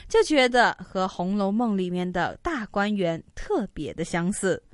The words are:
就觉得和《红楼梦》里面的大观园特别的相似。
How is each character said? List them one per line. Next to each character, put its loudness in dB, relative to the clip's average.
就 6
觉 4
得 4
和 -4
《红 -4
楼 0
梦》 0
里 -2
面 -2
的 -2
大 -4
观 -2
园 0
特 -2
别 -8
的 -4
相 0
似。 -2